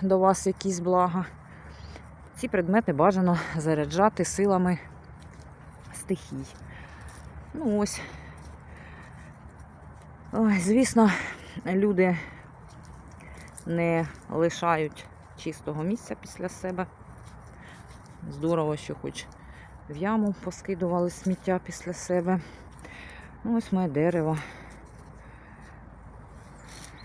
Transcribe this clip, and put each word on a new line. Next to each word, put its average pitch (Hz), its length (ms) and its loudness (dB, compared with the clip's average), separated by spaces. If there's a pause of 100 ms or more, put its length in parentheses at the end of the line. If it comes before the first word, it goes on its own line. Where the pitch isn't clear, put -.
до 190 180 6
вас 190 280 6
якісь 185 320 0
блага. 180 460 4 (1120)
Ці - 120 -4
предмети 185 460 4
бажано 180 460 6 (180)
заряджати 156 680 4
силами 185 540 4 (1120)
стихій. - 520 -6 (1080)
Ну 240 240 2
ось. 208 240 0 (2250)
Ой, 208 280 4
звісно, 220 520 6 (540)
люди 185 520 6 (1500)
не 165 420 2 (220)
лишають 160 760 2 (320)
чистого 156 460 -6
місця 214 380 -2
після - 280 -8
себе. 185 380 -4 (1400)
Здорово, 151 460 2
що 151 200 -6
хоч - 300 -8 (640)
в 147 80 -10
яму 208 460 2
поскидували 175 640 0
сміття 180 560 0
після - 280 -8
себе. 180 460 2 (1040)
Ну, 226 140 2
ось - 140 -2
моє 185 160 4
дерево. 156 500 2 (2750)